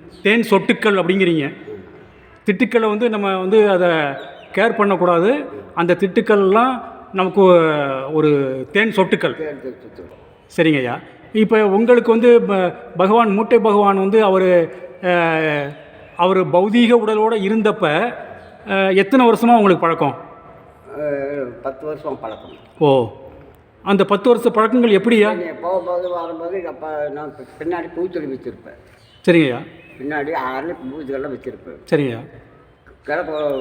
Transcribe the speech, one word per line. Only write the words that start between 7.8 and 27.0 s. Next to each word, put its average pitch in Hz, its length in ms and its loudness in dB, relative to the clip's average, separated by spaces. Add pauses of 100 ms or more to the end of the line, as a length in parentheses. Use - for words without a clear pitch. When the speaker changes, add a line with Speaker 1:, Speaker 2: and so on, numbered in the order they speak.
Speaker 1:
ஒரு 139 600 0
தேன் 214 180 0
சொட்டுக்கள். 180 460 -2
Speaker 2:
தேன் 147 260 -10
சொட்டுக்கள். - 920 -18
Speaker 1:
சரிங்கய்யா. 147 440 0 (320)
இப்ப 214 340 2
உங்களுக்கு 226 440 4
வந்து 233 320 6
ப-, 190 320 -2 (220)
பகவான், 208 340 4
மூட்டை 220 280 2
பகவான் 202 400 2
வந்து 202 260 2
அவரு, 185 520 2 (280)
அ, 160 680 0 (460)
அவரு 185 280 2
பௌதீக 214 520 4 (100)
உடலோட 220 360 0
இருந்தப்ப, 202 720 0 (560)
அ, 196 220 0
எத்தனை 226 380 4
வருஷமா 226 160 2
உங்களுக்கு 208 320 4
பழக்கம்? 165 360 0 (840)
Speaker 2:
அ, 147 40 -8 (600)
பத்து 135 240 -10
வருஷம் 147 340 -10
பழக்கம். 107 360 -14 (220)
Speaker 1:
ஓ. 135 400 0 (640)
அந்த 196 220 0
பத்து 202 240 0
வருஷ 233 220 2
பழக்கங்கள் 226 400 2
எப்படியா? 208 460 2
Speaker 2:
நீ 175 60 -8
போகும்போது, 175 680 -6
வரும்போது 170 480 -8
எங்க 175 120 -8
அப்பா 151 280 -12 (160)